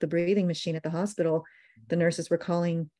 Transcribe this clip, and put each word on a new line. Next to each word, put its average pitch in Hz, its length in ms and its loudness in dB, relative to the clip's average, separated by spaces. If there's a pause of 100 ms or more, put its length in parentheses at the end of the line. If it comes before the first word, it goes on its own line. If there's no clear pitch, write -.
the 170 60 0
breathing 175 400 2
machine 165 280 -2
at 160 80 -6
the 160 80 -4
hospital, 165 540 0 (440)
the 170 80 0
nurses 170 340 0
were 170 80 4
calling 170 600 -2